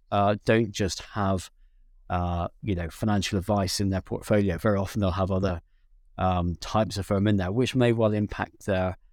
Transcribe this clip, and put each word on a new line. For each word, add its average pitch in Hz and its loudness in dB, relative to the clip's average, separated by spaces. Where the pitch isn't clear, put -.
uh, 101 2
don't 113 2
just - -4
have, 98 -2
uh, 87 -2
you 101 -4
know, 85 -4
financial 104 0
advice 98 0
in 98 0
their 92 -2
portfolio. 101 0
Very 104 0
often 98 -4
they'll 95 2
have 95 -2
other, 95 -2
um, 90 0
types 107 -2
of 98 -4
firm 101 2
in 104 4
there, 92 0
which 120 0
may 120 4
well 110 2
impact - -4
their, 92 0